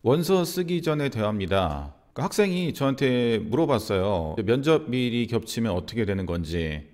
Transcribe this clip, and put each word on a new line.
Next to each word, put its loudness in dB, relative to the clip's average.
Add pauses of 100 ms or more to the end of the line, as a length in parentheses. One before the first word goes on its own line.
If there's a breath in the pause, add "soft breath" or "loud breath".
원서 4
쓰기 -2
전에 0
대화입니다. -2 (180)
그 -6
학생이 0
저한테 2
물어봤어요. 0 (100)
면접일이 2
겹치면 -2
어떻게 -2
되는 -2
건지. -4 (100)